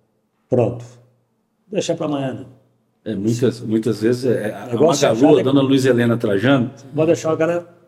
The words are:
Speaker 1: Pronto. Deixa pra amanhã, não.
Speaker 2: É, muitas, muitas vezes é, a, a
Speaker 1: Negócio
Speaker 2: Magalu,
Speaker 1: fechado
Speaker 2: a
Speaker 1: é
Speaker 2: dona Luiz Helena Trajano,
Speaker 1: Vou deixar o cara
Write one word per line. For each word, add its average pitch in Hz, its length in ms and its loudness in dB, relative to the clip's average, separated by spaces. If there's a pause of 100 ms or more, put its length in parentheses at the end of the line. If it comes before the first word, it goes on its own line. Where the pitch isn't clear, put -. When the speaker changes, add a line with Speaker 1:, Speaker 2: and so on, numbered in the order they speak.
(500)
Speaker 1:
Pronto. 120 340 0 (840)
Deixa 165 280 -4
pra 160 100 -8
amanhã, 139 300 -6
não. - 260 -18 (420)
Speaker 2:
É, 107 120 -8
muitas, 113 480 -2
muitas 110 400 -2
vezes 123 240 0
é, 104 260 -2
a, - 120 -14
a - 20 -14
Speaker 1:
Negócio 139 420 2
Speaker 2:
Magalu, 113 120 0
Speaker 1:
fechado 151 180 6
Speaker 2:
a - 20 2
Speaker 1:
é - 40 2
Speaker 2:
dona 139 180 2
Luiz 135 240 2
Helena 117 320 2
Trajano, 113 520 0 (220)
Speaker 1:
Vou 151 140 0
deixar 160 260 0
o 156 60 -2
cara 170 280 -2 (220)